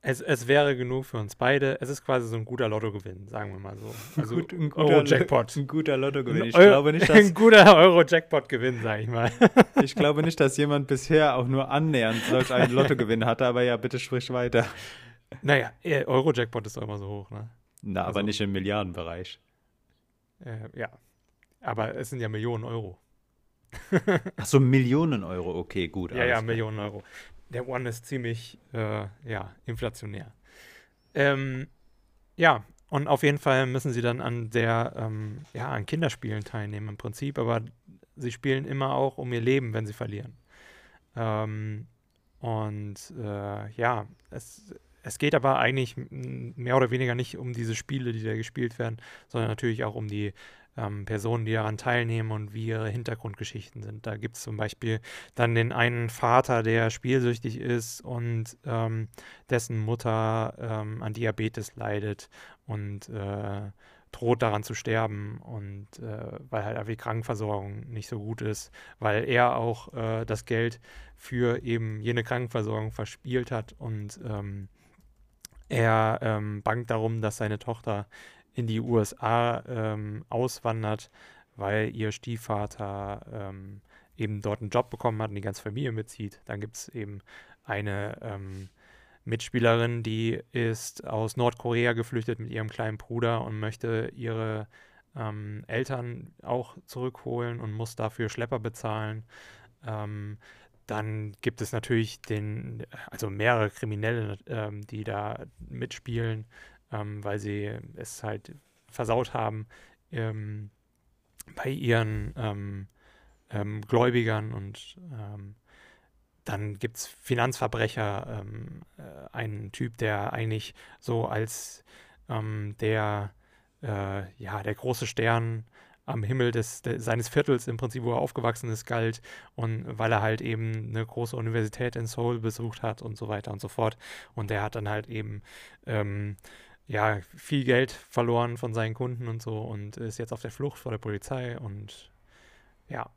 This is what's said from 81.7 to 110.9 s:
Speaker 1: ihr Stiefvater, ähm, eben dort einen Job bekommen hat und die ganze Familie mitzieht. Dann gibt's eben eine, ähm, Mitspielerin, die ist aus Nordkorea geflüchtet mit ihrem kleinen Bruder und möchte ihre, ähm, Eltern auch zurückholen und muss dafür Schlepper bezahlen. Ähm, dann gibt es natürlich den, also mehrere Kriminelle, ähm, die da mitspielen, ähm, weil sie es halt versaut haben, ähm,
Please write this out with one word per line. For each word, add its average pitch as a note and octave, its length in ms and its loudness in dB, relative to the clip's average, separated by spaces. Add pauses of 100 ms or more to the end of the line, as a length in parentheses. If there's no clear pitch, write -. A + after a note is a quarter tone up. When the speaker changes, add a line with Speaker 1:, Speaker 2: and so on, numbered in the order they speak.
Speaker 1:
ihr G#2+ 160 -2
Stiefvater, G2+ 1200 -6
ähm, G2 480 -12 (380)
eben G#2 240 -4
dort G#2+ 180 -4
einen G#2+ 80 -6
Job B2 220 0
bekommen A2 320 -2
hat G#2+ 80 -4
und G2+ 60 -8
die G2+ 40 -6
ganze G2 220 -8
Familie B2 280 -4
mitzieht. G#2+ 540 -10
Dann G2+ 160 -8
gibt's G#2+ 300 -12
eben G2+ 300 -10 (440)
eine, G2+ 560 -4
ähm, G2 480 -10 (560)
Mitspielerin, A#2 800 2
die A2+ 360 -2 (140)
ist A#2 540 -4
aus A2 320 -4
Nordkorea A#2+ 560 2
geflüchtet A2+ 460 -4
mit A2+ 100 -10
ihrem A2 180 -4
kleinen A2 300 -6
Bruder A#2 440 0
und G#2+ 160 -8
möchte A2 560 -4
ihre, A2 540 -4 (480)
ähm, G#2+ 500 -8
Eltern A#2+ 760 -6
auch B2 420 -6
zurückholen A#2+ 720 -6
und A2 140 -8
muss A2+ 240 -8
dafür A2 320 -4
Schlepper A#2 300 -4
bezahlen. A2 640 -6 (640)
Ähm, G#2 500 -8 (500)
dann G#2+ 540 -6
gibt - 220 -2
es G#2 100 -6
natürlich A2+ 480 -2
den, A2+ 640 -8 (260)
also - 200 -6
mehrere A2 400 2
Kriminelle, G#2+ 640 -4 (100)
ähm, G#2 420 -8
die G#2+ 160 -10
da G#2 400 -6 (140)
mitspielen, A#2 840 -6 (460)
ähm, G#2 320 -8
weil G#2 160 -4
sie G#2 320 -6 (240)
es - 300 -14
halt G#2+ 320 -8 (340)
versaut A#2+ 420 -2
haben, A2 360 -4 (420)
ähm, G#2+ 600 -6 (840)